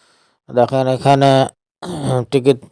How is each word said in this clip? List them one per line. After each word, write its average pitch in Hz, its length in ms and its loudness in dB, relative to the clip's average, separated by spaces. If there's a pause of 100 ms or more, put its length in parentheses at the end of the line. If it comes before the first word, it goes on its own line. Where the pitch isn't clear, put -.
(500)
দেখেন 131 380 -2
এখানে 139 440 2 (1000)
টিকিট 131 280 2 (120)